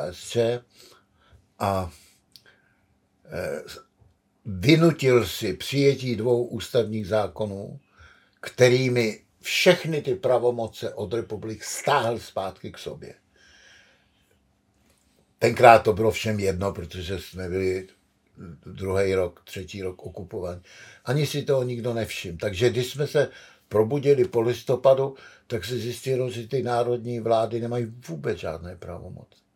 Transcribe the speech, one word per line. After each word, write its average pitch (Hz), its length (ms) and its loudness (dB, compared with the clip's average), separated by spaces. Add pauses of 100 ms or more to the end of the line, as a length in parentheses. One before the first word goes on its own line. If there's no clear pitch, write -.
(140)
S - 160 -16
Č 117 320 0 (960)
a, 95 320 -2 (1300)
eh, 73 360 -8 (840)
vynutil 127 800 4
si - 260 -6
přijetí 135 640 0
dvou 120 300 2
ústavních 110 640 -4
zákonů, 101 720 -4 (600)
kterými 123 800 4 (200)
všechny 165 600 2
ty 127 140 -2
pravomoce 120 760 0
od 104 200 -8
republik 110 500 -6
stáhl 120 560 -2
zpátky 95 520 -10
k 85 60 -18
sobě. - 360 -14 (2250)
Tenkrát 117 440 10
to 110 100 4
bylo 110 180 2
všem 107 280 -2
jedno, 95 340 0
protože 90 460 -8
jsme 92 300 -10
byli 92 380 -2 (800)
druhý 95 500 -2
rok, 90 280 -2
třetí 98 380 -12
rok 92 220 -8
okupovaní. 90 580 -10 (440)
Ani 139 220 0
si 143 160 -6
toho 139 200 2
nikdo 120 300 -4
nevšiml. 101 480 -6
Takže 104 280 2
když 123 220 -2
jsme 143 160 -4
se - 220 2 (400)
probudili 127 580 4
po 120 140 0
listopadu, 135 760 2 (320)
tak 107 180 -6
se 123 120 -6
zjistilo, 123 520 -4
že 113 180 -10
ty 131 160 -4
národní 120 560 -2
vlády 113 400 2
nemají 120 260 -4 (220)
vůbec 139 300 -6
žádné 85 380 -10
pravomoci. 87 640 -16 (140)